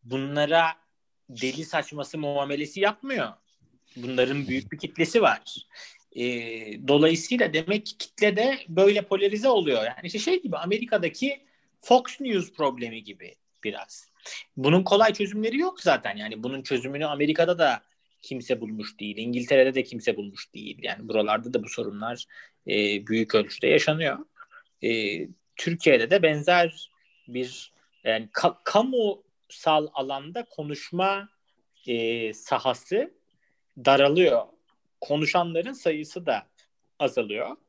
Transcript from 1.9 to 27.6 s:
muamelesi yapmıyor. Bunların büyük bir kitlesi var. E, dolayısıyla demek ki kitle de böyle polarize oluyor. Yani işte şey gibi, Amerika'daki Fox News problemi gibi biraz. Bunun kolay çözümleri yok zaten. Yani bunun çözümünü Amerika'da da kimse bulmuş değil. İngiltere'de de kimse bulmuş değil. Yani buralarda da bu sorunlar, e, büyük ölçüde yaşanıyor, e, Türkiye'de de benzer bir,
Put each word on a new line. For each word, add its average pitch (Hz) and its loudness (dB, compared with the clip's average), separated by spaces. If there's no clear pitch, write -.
muamelesi 143 -4
yapmıyor. 208 -2
Bunların 127 0
büyük 131 -4
bir 147 -10
kitlesi 185 0
var. 120 4
E, 120 -4
dolayısıyla 160 4
demek 185 -2
ki - -14
kitle - 0
de 247 0
böyle 196 6
polarize 202 0
oluyor. 156 4
Yani 120 -4
işte 190 -6
şey 370 0
gibi, 175 -6
Amerika'daki 214 -2
Fox 247 6
News 226 -2
problemi 120 -2
gibi 95 -18
biraz. - -10
Bunun 156 4
kolay 208 4
çözümleri 214 -4
yok 370 -2
zaten. 117 0
Yani 110 -10
bunun 135 -6
çözümünü 135 -4
Amerika'da 156 0
da 135 2
kimse 120 -4
bulmuş 107 -10
değil. 104 -8
İngiltere'de 123 4
de 131 0
kimse 120 -4
bulmuş 101 -12
değil. - -14
Yani - -10
buralarda 110 0
da 110 0
bu 107 -14
sorunlar, 110 -8
e, 104 0
büyük 110 0
ölçüde - 2
yaşanıyor, 151 2
e, 107 -2
Türkiye'de 170 4
de 190 6
benzer 165 2
bir, 127 -10